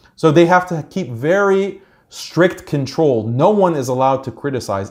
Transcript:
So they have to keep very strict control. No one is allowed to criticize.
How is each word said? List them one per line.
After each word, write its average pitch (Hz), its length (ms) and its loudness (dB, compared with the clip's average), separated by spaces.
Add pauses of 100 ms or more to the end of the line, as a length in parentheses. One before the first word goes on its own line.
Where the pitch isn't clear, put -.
(160)
So 160 160 2
they 170 140 6
have 180 220 2
to 160 220 -6
keep 180 200 -8
very 190 720 0 (300)
strict - 540 -2
control. 135 600 -2
No 135 240 2
one 185 240 2
is 131 120 -4
allowed 131 360 0
to 127 80 -10
criticize. 110 600 -6